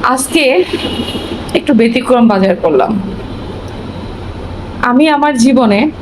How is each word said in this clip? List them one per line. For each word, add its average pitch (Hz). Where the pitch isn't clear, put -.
আজকে 262
একটু -
ব্যতিক্রম 233
বাজার 190
করলাম। 123
আমি 254
আমার 294
জীবনে 240